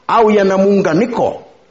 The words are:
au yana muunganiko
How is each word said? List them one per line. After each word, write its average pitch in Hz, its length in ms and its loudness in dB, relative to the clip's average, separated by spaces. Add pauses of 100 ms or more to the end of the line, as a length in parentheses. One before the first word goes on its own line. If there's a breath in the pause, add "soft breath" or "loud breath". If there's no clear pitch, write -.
au 190 240 2
yana 190 260 0
muunganiko 196 840 -2 (280)